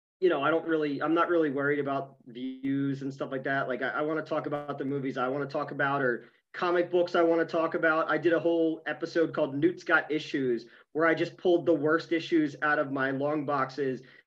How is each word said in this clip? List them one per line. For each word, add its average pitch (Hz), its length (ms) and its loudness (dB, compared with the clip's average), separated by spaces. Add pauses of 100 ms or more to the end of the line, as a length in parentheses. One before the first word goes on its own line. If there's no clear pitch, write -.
(200)
you 180 80 4
know, 151 140 2
I 147 80 2
don't 160 160 0
really, 151 360 0
I'm 151 120 2
not 170 140 4
really 160 220 2
worried 143 300 0
about 139 360 -4 (100)
views 135 760 -4
and 139 100 -6
stuff 135 200 -8
like 131 120 -6
that. 139 240 -2
Like, 127 140 -4
I, 127 60 -2
I 139 140 -4
wanna 156 200 -2
talk 151 240 -6
about 147 320 -6
the 147 60 -6
movies 139 340 -4
I 127 100 0
wanna 139 180 -4
talk 143 260 -6
about, 143 300 0
or 120 240 -2 (280)
comic 175 360 0
books 175 260 2
I 175 60 6
wanna 165 220 4
talk 160 300 -2
about. 160 360 2
I 156 80 2
did 165 140 2
a 160 80 4
whole 165 460 2
episode 151 480 0
called 139 220 -2
Newt's 180 260 2
Got 156 300 2
Issues, 135 540 -2 (260)
where 160 140 2
I 160 80 4
just - 220 -2
pulled 175 300 2
the 170 80 6
worst 156 380 0
issues 151 500 0
out 151 160 2
of 143 140 -2
my 135 180 -2
long 143 340 -2
boxes 135 580 -2 (240)